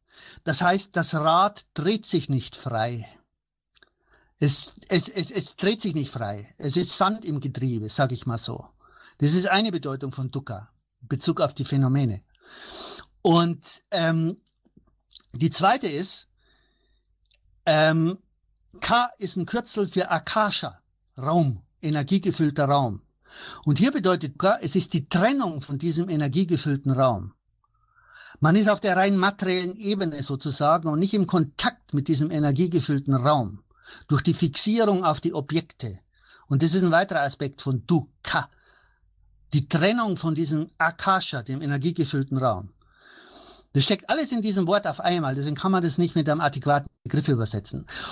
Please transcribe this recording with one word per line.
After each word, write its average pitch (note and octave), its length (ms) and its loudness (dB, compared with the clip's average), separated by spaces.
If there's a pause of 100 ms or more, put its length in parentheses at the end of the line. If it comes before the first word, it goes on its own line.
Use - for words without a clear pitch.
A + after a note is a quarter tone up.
(440)
Das - 180 -2
heißt, F3+ 340 0
das E3+ 200 -2
Rad E3+ 580 2
dreht G3+ 320 0
sich - 240 -2
nicht C3 260 -2
frei. A#2 520 -4 (1300)
Es, - 360 -2 (140)
es, F3 180 0
es, - 240 -8
es - 240 -8
dreht A3 260 0
sich E3+ 140 -4
nicht C#3+ 160 -4
frei. G#2+ 460 -8
Es C#3+ 180 -4
ist F3 220 -2
Sand G3+ 280 0
im D3+ 140 -4
Getriebe, A#2+ 500 -4
sag C3 220 0
ich A#2+ 140 -8
mal A#2 120 -2
so. - 300 -10 (520)
Das D3 140 4
ist F#3 140 2
eine G3+ 240 2
Bedeutung C3+ 400 -6
von C3 200 -6
Dukkha, A2 380 -10 (320)
in A#2+ 60 -20
Bezug E3 320 0
auf D3+ 140 0
die C3 120 -4
Phänomene. C3 560 2 (1000)
Und, E3+ 720 2
ähm, E3 460 0 (960)
die C#3 160 0
zweite A3+ 380 2
ist, D#3+ 400 -6 (1400)
ähm, D#3+ 520 2 (640)
Ka A#3+ 360 2
ist F#3+ 200 -6
ein F3 80 -2
Kürzel G#3+ 420 -2
für F3+ 240 -2
Akasha, F3 680 -2 (360)
Raum, C#3 440 2 (200)
energiegefüllter D3+ 840 0
Raum. C3+ 360 0 (600)
Und D3 160 2
hier B3 120 6
bedeutet F3+ 460 0
Ka, F#3+ 240 4
es - 140 -4
ist F3 180 0
die D3 140 -2
Trennung F#3 540 0
von C#3 160 -8
diesem E3+ 320 -2
energiegefüllten D3 840 0
Raum. A#2+ 420 2 (1040)
Man D#3+ 180 4
ist G#3+ 100 4
auf G#3 140 2
der F#3 160 2
rein G3 180 4
materiellen F#3 600 0
Ebene G3 440 -2
sozusagen D3+ 680 0
und D3+ 100 0
nicht F#3+ 140 2
im G3 140 2
Kontakt - 640 -2
mit C#3+ 160 -2
diesem D3+ 200 2
energiegefüllten D3 840 0
Raum, B2 500 0 (460)
durch D3 120 2
die E3+ 120 2
Fixierung G3+ 720 2
auf D#3 160 0
die E3 120 -2
Objekte. C#3 640 -6 (480)
Und C#3 140 2
das D#3+ 120 4
ist F#3 100 4
ein F3 80 4
weiterer E3+ 300 2
Aspekt C#3 400 -4
von C3 260 -2
Dukkha, - 640 0 (1040)
die D3 160 0
Trennung G3+ 480 2
von D#3+ 180 -2
diesem D#3 320 -2 (100)
Akasha, E3+ 640 -2
dem C3 200 -8
energiegefüllten C#3+ 760 -2
Raum. G#2 360 -2 (1000)
Das C3+ 140 4
steckt - 240 -2
alles C#4+ 220 0
in A#3 100 -4
diesem G3 260 0
Wort G3+ 200 0
auf D3 120 -6
einmal, F3 360 0
deswegen C#3+ 200 -4
kann F#3 160 0
man F#3 100 4
das E3 160 0
nicht F3 160 2
mit D3+ 160 2
einem D3+ 120 0
adäquaten C#3+ 480 0 (140)
Begriff C#3+ 260 -2
übersetzen. A2 580 -2 (240)